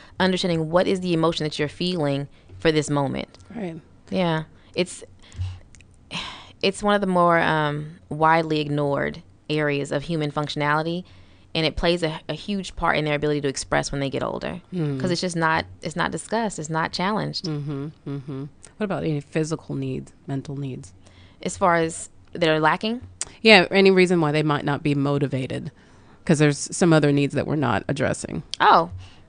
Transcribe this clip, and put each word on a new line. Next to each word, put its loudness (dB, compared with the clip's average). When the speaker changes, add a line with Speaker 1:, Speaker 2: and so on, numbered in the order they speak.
Speaker 1:
understanding 0
what 4
is 0
the 0
emotion 0
that -6
you're 0
feeling -2
for 2
this 0
moment. -4
Speaker 2:
Right. -10
Speaker 1:
Yeah. 0
It's, -4
it's 0
one 4
of 2
the 0
more, 4
um, 0
widely 2
ignored -2
areas -2
of -2
human -2
functionality, -2
and 0
it -2
plays 2
a, -4
a -4
huge -8
part 0
in 0
their 0
ability 0
to -2
express -2
when -4
they -2
get -4
older, -6
Speaker 2:
Mm. -2
Speaker 1:
'cause -2
it's -2
just -4
not, 0
it's -10
not -2
discussed, -4
it's -10
not -2
challenged. -4
Speaker 2:
Mm-hmm, -6
mm-hmm. -8
What -4
about -4
any -2
physical -4
needs, -8
mental -6
needs? -10
Speaker 1:
As -6
far 4
as -2
that 0
are 2
lacking? 0
Speaker 2:
Yeah, 10
any 8
reason 6
why 2
they 2
might 0
not -2
be 2
motivated? -2
'Cause 4
there's 2
some 6
other 6
needs 2
that -2
we're -2
not 0
addressing. -2
Speaker 1:
Oh, 6